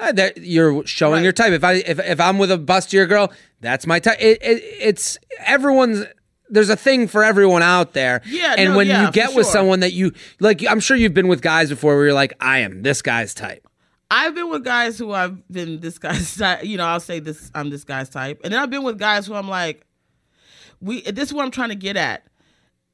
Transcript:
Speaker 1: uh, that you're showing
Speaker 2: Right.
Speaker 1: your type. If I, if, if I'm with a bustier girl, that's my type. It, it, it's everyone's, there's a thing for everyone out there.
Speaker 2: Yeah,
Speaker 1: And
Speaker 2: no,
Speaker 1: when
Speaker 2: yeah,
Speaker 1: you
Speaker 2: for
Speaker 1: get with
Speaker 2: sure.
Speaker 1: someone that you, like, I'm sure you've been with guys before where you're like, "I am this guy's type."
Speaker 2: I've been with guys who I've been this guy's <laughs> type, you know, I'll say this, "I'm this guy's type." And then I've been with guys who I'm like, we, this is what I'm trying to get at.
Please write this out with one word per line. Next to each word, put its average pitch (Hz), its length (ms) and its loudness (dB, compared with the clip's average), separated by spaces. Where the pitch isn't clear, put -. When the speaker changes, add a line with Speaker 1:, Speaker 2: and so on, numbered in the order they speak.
Speaker 1:
uh, 330 100 0
that 190 240 0
you're 160 480 2
showing 156 300 0
Speaker 2:
Right. 165 80 2
Speaker 1:
your 185 80 4
type. 214 220 2
If 160 100 -2
I, 180 100 4
if, 175 260 -2
if 170 200 -2
I'm 185 180 2
with 196 140 2
a 185 60 0
bustier 185 500 2
girl, 202 240 2
that's 127 260 -4
my 170 120 2
type. 220 220 0
It, 220 200 6
it, 233 200 0
it's - 380 -2
everyone's, 262 600 2
there's 214 200 4
a 220 60 2
thing 254 320 2
for 214 160 2
everyone 196 400 6
out 175 300 2
there. 127 320 0
Speaker 2:
Yeah, 294 320 -2
Speaker 1:
And 190 140 4
Speaker 2:
no, 196 60 4
Speaker 1:
when 196 100 4
Speaker 2:
yeah, 208 140 2
Speaker 1:
you 208 60 4
Speaker 2:
for 135 60 -2
Speaker 1:
get 226 160 2
with 247 160 2
Speaker 2:
sure. 185 80 -2
Speaker 1:
someone 190 260 2
that 185 140 0
you, 185 180 0
like, 190 280 2
I'm 214 140 2
sure 269 160 2
you've 220 160 2
been 180 160 2
with 170 120 2
guys 160 280 2
before 147 260 2
where 143 100 4
you're 143 80 4
like, 139 280 2
"I 131 180 2
am 98 240 -4
this 135 180 0
guy's 117 320 -2
type." - 320 -14
Speaker 2:
I've 302 240 0
been 339 140 -8
with 302 140 -8
guys 240 360 -2
who 220 140 -10
I've 185 360 -6
been 165 300 -10
this 165 180 -12
guy's 170 380 -8
<laughs> - 20 -18
type, 190 280 -2
you 208 120 -8
know, 175 80 -4
I'll 170 140 -2
say 165 200 -10
this, 156 360 -14
"I'm 147 160 -8
this 143 140 -12
guy's 135 240 -10
type." 139 340 -10
And 185 100 -6
then 254 80 -2
I've 277 80 -4
been 277 140 -8
with 226 160 -6
guys 208 260 -2
who 214 80 -14
I'm 202 140 -8
like, 180 380 -8
we, 214 220 -8
this 254 260 -8
is 294 40 -10
what 285 120 -6
I'm 262 60 -8
trying 247 180 -6
to 208 60 -10
get 196 220 -8
at. 131 260 -6